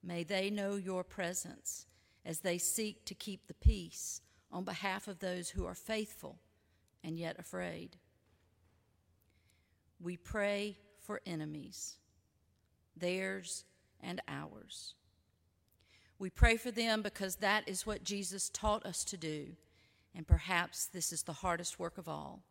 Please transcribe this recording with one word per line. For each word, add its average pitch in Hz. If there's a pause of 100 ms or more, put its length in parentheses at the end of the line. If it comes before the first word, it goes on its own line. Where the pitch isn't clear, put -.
May 170
they 190
know 202
your 185
presence - (400)
as 165
they 175
seek -
to 190
keep -
the -
peace - (300)
on 185
behalf 190
of 190
those 180
who 180
are 185
faithful - (640)
and 165
yet 165
afraid. 175 (2000)
We 175
pray 202 (220)
for 208
enemies, 151 (1000)
theirs 185 (360)
and -
ours. - (1300)
We 190
pray 233
for 240
them 220
because 202
that 208
is 185
what 208
Jesus 190
taught 214
us -
to 196
do, 156 (640)
and 170
perhaps -
this -
is 160
the 165
hardest 170
work 170
of 165
all. 147